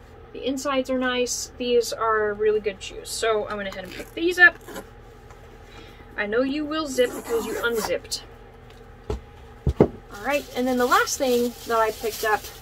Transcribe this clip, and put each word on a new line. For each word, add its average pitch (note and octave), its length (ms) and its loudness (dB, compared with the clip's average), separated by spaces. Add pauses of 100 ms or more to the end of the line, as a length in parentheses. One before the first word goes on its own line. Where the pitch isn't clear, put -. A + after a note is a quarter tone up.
(320)
the - 160 -12
insides C4+ 420 0
are C4 80 2
nice. B3 600 0
These A#3+ 340 2
are G#3+ 400 2
really G#3+ 260 2
good G3+ 220 -4
shoes. - 280 -12
So A3 360 0
I G#3 80 -8
went G3+ 160 -6
ahead F#3+ 140 -10
and F3+ 100 -12
picked - 220 -12
these F4 240 2
up. E4+ 160 10 (1600)
I G#3 80 0
know A3 160 2
you C#4 240 0
will D#4 220 -2
zip B3 260 0
because A3+ 320 -2
you A3 180 -4
unzipped. - 600 -2 (880)
All - 1160 0
right, C#4+ 200 0 (100)
and B3 100 2
then B3+ 120 2
the B3 100 4
last F4 300 4
thing A#3+ 360 2 (140)
that A3+ 100 2
I A3 140 4
picked A3 320 -4
up G#3+ 180 2 (200)